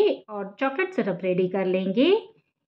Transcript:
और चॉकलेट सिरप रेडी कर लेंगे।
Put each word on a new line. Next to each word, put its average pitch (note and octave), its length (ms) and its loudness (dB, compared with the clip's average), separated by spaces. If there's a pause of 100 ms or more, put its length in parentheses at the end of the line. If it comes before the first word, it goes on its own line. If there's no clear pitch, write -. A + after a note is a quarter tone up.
(300)
और G3+ 160 -10 (140)
चॉकलेट C4+ 340 -2
सिरप F3+ 300 -2
रेडी F#3 260 2
कर F#3+ 160 -2
लेंगे। F#3+ 420 2 (640)